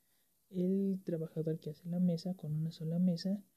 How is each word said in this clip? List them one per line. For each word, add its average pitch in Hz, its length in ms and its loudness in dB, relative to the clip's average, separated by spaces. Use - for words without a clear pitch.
el 190 540 0
trabajador 160 540 -2
que 151 120 -8
hace 170 180 -12
la 175 100 -2
mesa, 180 360 2
con 151 200 -6
una 160 180 0
sola 165 260 -2
mesa, 185 440 2